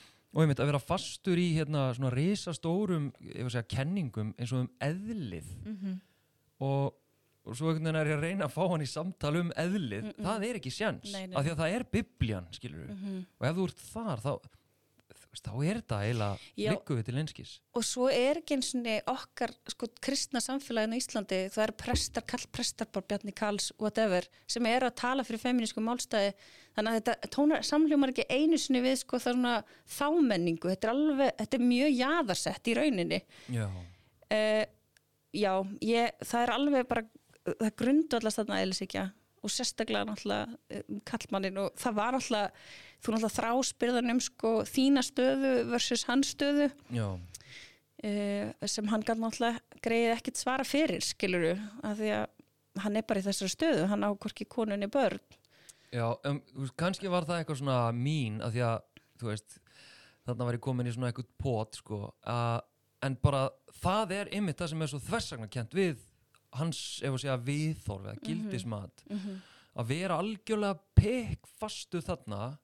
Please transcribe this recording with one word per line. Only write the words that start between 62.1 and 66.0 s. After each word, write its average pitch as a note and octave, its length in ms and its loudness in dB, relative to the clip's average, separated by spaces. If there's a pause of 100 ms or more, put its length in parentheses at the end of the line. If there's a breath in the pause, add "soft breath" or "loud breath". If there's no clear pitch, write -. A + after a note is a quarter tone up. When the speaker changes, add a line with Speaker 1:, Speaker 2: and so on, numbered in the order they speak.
Speaker 1:
að, A#2 380 0 (400)
en C3+ 140 -2
bara C#3 340 2 (320)
það F#3+ 300 2
er G3+ 200 -4
einmitt F#3+ 240 -2
það F3 140 -4
sem D#3+ 120 -4
er D#3 40 0
svo C#3 140 -6
þversagnakennt A#2+ 720 -6
við F3 240 2 (560)